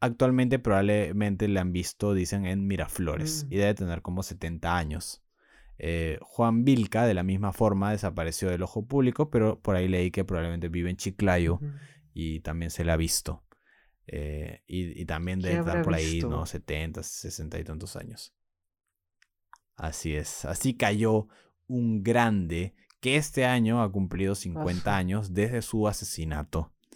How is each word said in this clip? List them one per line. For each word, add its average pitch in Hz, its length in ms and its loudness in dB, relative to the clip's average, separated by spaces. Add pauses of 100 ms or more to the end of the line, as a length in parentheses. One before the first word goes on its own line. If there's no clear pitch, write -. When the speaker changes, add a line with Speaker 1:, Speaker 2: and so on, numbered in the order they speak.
Speaker 1:
actualmente 127 580 4
probablemente 104 880 2
la 98 140 4
han 90 100 0
visto, 90 420 -2
dicen, 95 320 0
en 98 200 0
Miraflores, 80 800 -2
Speaker 2:
Mm. - 80 -8
Speaker 1:
y 92 60 -2
debe 101 160 4
tener 87 280 -4
como 92 200 -4
setenta 85 540 -4
años. 80 460 -6 (560)
Eh, 82 420 -2
Juan 117 440 2
Vilca, 120 420 4
de 107 80 4
la 90 80 0
misma 95 300 0
forma, 101 400 2
desapareció 95 580 -2
del 87 120 -2
ojo 107 240 -4
público, 135 440 2
pero 110 300 2
por 101 140 2
ahí 90 140 2
leí 90 220 2
que 95 140 0
probablemente 85 440 -2
vive 87 220 0
en 90 60 -2
Chiclayo 87 580 2
Speaker 2:
Ujú. 147 120 -4 (460)
Speaker 1:
y 80 280 -6
también 82 300 -4
se - 140 -4
la 82 80 2
ha 80 40 6
visto. 80 460 -2 (640)
Eh, 76 600 -8
y, 90 340 -6
y 85 60 -6
también 87 340 -4
Speaker 2:
¿Qué 90 80 -2
Speaker 1:
debe 85 120 2
estar 85 180 -2
Speaker 2:
habrá 85 60 0
Speaker 1:
por 82 100 0
ahí, 80 200 0
Speaker 2:
visto? 82 140 -2
Speaker 1:
¿no? 78 160 -4
Setenta, 78 580 -6
sesenta 82 560 -10
y 82 60 -6
tantos 82 320 -10
años. - 380 -14 (1400)
Así 80 380 -4
es. - 300 -6
Así 85 320 0
cayó 107 520 2 (380)
un 117 360 0
grande 98 720 2 (260)
que 131 160 2
este 147 300 2
año 120 360 4
ha 104 80 0
cumplido 95 440 0
cincuenta 90 580 -2
Speaker 2:
Asu. 98 60 2
Speaker 1:
años 92 360 -2
desde 113 280 0
su 107 260 0
asesinato. 80 840 -4 (240)